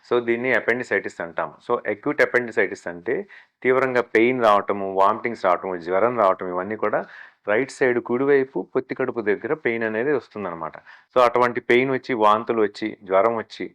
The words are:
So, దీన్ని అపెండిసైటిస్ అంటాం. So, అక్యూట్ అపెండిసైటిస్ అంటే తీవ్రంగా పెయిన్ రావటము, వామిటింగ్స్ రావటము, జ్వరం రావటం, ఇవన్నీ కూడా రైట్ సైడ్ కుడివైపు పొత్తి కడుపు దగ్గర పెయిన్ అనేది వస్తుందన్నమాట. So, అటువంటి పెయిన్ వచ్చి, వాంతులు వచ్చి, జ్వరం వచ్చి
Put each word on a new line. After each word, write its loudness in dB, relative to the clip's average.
So, 0
దీన్ని -2
అపెండిసైటిస్ -2
అంటాం. -6
So, -2
అక్యూట్ -4
అపెండిసైటిస్ -2
అంటే -6
తీవ్రంగా 2
పెయిన్ 4
రావటము, 2
వామిటింగ్స్ 0
రావటము, 0
జ్వరం 2
రావటం, 2
ఇవన్నీ -6
కూడా 0
రైట్ -2
సైడ్ 2
కుడివైపు 0
పొత్తి -4
కడుపు -4
దగ్గర -2
పెయిన్ -2
అనేది -2
వస్తుందన్నమాట. -10
So, 6
అటువంటి 0
పెయిన్ 4
వచ్చి, -6
వాంతులు 2
వచ్చి, -8
జ్వరం 4
వచ్చి -12